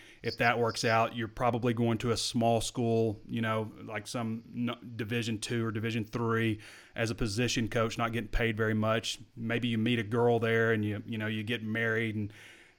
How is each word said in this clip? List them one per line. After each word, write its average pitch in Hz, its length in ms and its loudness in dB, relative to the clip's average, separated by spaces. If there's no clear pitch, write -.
if 117 160 -4
that 120 200 4
works 113 260 0
out, 113 320 4
you're 110 120 -4
probably 120 460 0
going 117 240 2
to 120 120 0
a 107 60 2
small 117 440 2
school, 113 680 0
you 117 120 -4
know, 110 300 0
like 107 240 -8
some 113 340 -4
n-, 120 440 -4
Division 113 420 -2
two 117 260 -2
or 110 60 -2
Division 110 340 -2
three 113 540 0
as 113 140 0
a 107 40 -2
position 117 540 0
coach, 113 300 0
not 117 140 0
getting 113 160 -4
paid 113 280 2
very 110 180 2
much. 110 460 0
Maybe 117 320 -2
you 117 100 0
meet 117 220 2
a 107 40 -2
girl 117 360 4
there 113 320 4
and 107 120 2
you, 104 220 -4
you 113 120 -6
know, 110 100 -2
you 110 160 -4
get 113 180 -2
married, 113 540 0
and 104 160 -4